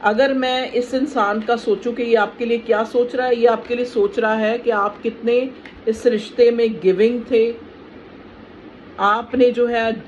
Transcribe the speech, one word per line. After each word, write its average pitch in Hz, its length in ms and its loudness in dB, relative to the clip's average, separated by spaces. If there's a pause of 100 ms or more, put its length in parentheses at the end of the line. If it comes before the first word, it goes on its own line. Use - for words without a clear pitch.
अगर 240 300 2
मैं 254 380 -2
इस 247 220 -2
इंसान 226 460 0
का 233 160 0
सोचूं 226 360 -2
कि 262 100 -6
ये 233 140 2
आपके 214 280 -2
लिए 233 160 0
क्या 220 240 0
सोच 240 300 0
रहा 254 120 0
है, 247 100 2
ये 233 100 2
आपके 226 280 2
लिए 247 100 -4
सोच 202 340 -2
रहा 220 160 0
है 220 240 0
कि 233 120 -2
आप 208 320 -2
कितने 226 340 -2 (520)
इस 220 180 -2
रिश्ते 233 440 2
में 226 300 0
giving 208 400 2 (100)
थे, 226 180 2 (1500)
आपने 233 500 2
जो 240 160 0
है, 226 300 -2 (120)